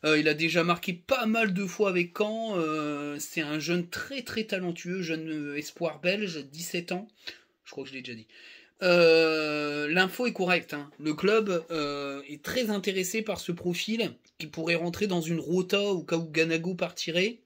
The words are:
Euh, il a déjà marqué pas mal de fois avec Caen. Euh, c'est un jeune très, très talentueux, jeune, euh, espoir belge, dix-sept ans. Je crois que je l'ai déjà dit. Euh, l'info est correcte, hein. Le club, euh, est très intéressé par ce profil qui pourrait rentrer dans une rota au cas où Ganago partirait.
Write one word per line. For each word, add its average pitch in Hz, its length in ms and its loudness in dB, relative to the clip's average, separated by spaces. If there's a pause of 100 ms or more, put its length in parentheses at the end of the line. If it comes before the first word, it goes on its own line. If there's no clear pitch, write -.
Euh, 156 120 6
il 151 120 4
a 151 40 4
déjà 160 300 2
marqué 175 300 2
pas 240 320 0
mal 220 280 2
de 196 120 0
fois 196 240 2
avec 175 280 0
Caen. 220 380 -2
Euh, 147 640 -2
c'est - 220 -6
un 151 180 -2
jeune 175 300 0
très, - 320 -8
très 220 240 -4
talentueux, 185 560 -4
jeune, 160 280 -4
euh, 147 280 -6
espoir 151 420 -6
belge, 180 460 -2
dix-sept 170 480 -6
ans. 196 160 -6 (560)
Je - 60 -18
crois 139 120 -10
que 131 60 -12
je 135 60 -14
l'ai 127 60 -10
déjà 123 140 -12
dit. 110 120 -18 (540)
Euh, 156 1080 6
l'info 185 360 2
est 233 80 0
correcte, 175 400 0
hein. 147 160 -8 (100)
Le 151 140 0
club, 196 560 2
euh, 143 600 -4
est 147 120 -14
très 247 280 -2
intéressé 190 520 -2
par 214 200 -4
ce - 100 -6
profil 175 600 -2 (260)
qui 156 80 -10
pourrait 165 280 -2
rentrer 170 320 0
dans 180 140 2
une 160 200 -2
rota 180 400 2
au 196 220 0
cas - 120 0
où 165 140 -2
Ganago 165 460 0
partirait. 180 720 -2